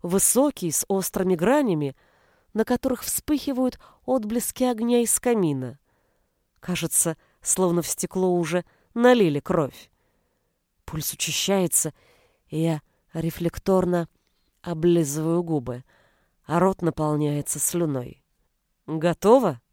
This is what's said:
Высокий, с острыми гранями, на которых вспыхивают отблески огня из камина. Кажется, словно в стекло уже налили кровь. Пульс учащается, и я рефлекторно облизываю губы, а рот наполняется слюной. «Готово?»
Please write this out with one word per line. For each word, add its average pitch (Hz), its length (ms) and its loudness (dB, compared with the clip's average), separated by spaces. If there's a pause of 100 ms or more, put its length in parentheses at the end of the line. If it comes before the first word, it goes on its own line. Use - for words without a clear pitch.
Высокий, 196 680 2
с - 180 -2
острыми 185 480 0
гранями, 180 580 0 (600)
на 220 100 0
которых 254 380 -2
вспыхивают 262 760 -2 (260)
отблески 240 600 -2
огня 240 380 2
из - 180 0
камина. 151 580 0 (800)
Кажется, 165 580 -2 (240)
словно 175 400 0
в 165 60 -6
стекло 185 480 -2
уже 175 300 -2 (280)
налили 233 480 4
кровь. 156 500 -4 (960)
Пульс - 280 -6
учащается, 175 840 0 (540)
и 156 120 -4
я 160 220 0 (320)
рефлекторно 175 960 0 (520)
облизываю 165 840 0
губы, 127 420 -6 (600)
а 165 140 -2
рот 190 240 2
наполняется 151 760 -2
слюной. 147 640 -4 (640)
«Готово?» 170 760 2 (120)